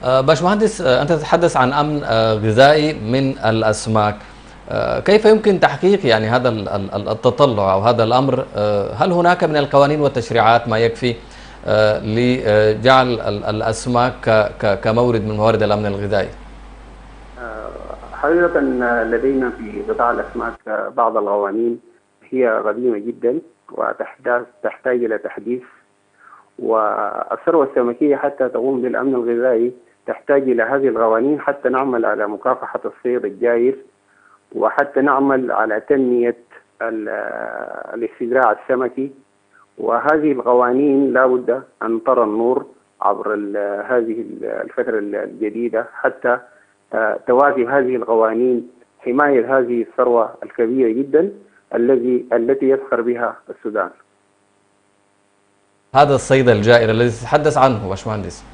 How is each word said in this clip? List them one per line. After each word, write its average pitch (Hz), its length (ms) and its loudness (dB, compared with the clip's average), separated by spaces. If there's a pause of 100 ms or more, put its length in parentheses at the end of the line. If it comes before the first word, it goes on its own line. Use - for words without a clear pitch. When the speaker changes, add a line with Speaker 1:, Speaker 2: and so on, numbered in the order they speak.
Speaker 1:
آه، 131 160 4
باشمهندس، 180 600 2
آه، 131 220 2
أنت 151 100 0
تتحدث 165 440 2
عن 127 160 4
أمن، 147 320 0
آه، 113 300 2
غذائي 135 580 4
من 131 460 -2
الأسماك. 110 760 0 (540)
آه، 120 300 -2
كيف 208 240 2
يمكن 208 360 4
تحقيق 175 460 2
يعني 110 200 2
هذا 123 220 2
ال-، 110 200 -4
ال-، 98 260 -6
ال-، 101 140 -4
التطلع 110 640 2
أو 95 80 2
هذا 113 240 2
الأمر؟ 127 400 2 (120)
آه، 104 380 -2
هل 170 180 0
هناك 175 320 2
من 156 120 0
القوانين 143 440 2
والتشريعات 120 680 2
ما 110 100 0
يكفي، 117 360 0 (520)
آه، 107 380 2
لجعل 113 1160 2
ال-، 104 240 -4
الأسماك 113 680 -2 (120)
ك-، 110 360 2
ك-، 101 200 0
كمورد 113 440 2
من 107 120 -4
موارد 110 260 2
الأمن 104 240 0
الغذائي؟ 101 420 -2 (1120)
Speaker 2:
آه، 110 280 -12 (420)
حقيقة 170 480 0 (420)
لدينا 123 480 0
في 104 420 -10
قطاع 120 180 0
الأسماك 113 440 -6 (420)
بعض 117 200 0
القوانين 104 640 -2 (500)
هي 113 360 0
قديمة 113 320 -2
جدا 117 400 -4 (340)
وتحتاج، 120 680 -4 (200)
تحتاج 120 420 -4
إلى 107 140 -4
تحديث، 117 440 -8 (960)
والثروة 110 1120 -2
السمكية 131 460 0
حتى 139 320 -4
تقوم 123 340 -2
بالأمن 127 320 -2
الغذائي 120 580 0 (340)
تحتاج 143 360 0
إلى 120 200 0
هذه 135 260 0
القوانين 113 520 0
حتى - 280 -4
نعمل 127 360 0
على 104 220 -2
مكافحة - 580 -4
الصيد 123 400 -4
الجائر، 117 500 0 (800)
وحتى 139 480 -2
نعمل 135 520 0
على 107 360 -2
تنمية 123 480 0 (460)
ال-، 110 260 -8 (840)
الاستزراع 117 680 0
السمكي. 131 480 -4 (680)
وهذه 135 540 0
القوانين 127 800 2
لا 127 140 4
بد 127 360 0 (200)
أن 113 240 -4
ترى 123 180 2
النور 117 420 -2 (340)
عبر 104 340 -2
ال-، 101 540 -6
هذه 117 320 -2
ال-، - 240 -12
الفترة - 540 -6
ال-، 101 160 -6
الجديدة 107 800 -6
حتى، 127 440 -2 (540)
آه، 110 340 -2
توافي 131 400 2
هذه 131 300 0
القوانين 113 720 0 (300)
حماية 135 600 0
هذه 120 240 -2
الثروة 117 600 0
الكبيرة 117 500 0
جدا 139 380 0 (440)
الذي، 123 580 0
التي 131 360 0
يفخر 135 320 0
بها 120 360 -4 (140)
السودان. 104 400 -6 (2000)
Speaker 1:
هذا 139 200 6
الصيد 127 340 4
الجائر 113 420 6
الذي 117 200 2
تتحدث 147 480 0
عنه 117 300 2
باشمهندس. 98 640 -8